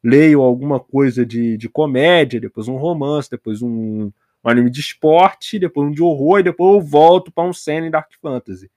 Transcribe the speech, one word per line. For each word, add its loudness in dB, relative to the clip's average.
leio 6
alguma 0
coisa -2
de, -4
de -12
comédia, 0
depois -12
um -8
romance, -4
depois -10
um, -6
um 0
anime 4
de -8
esporte, 0
depois -4
um -6
de -6
horror, 2
e 0
depois 2
eu 2
volto 4
pra -4
um -4
seinen -8
Dark -4
Fantasy. -12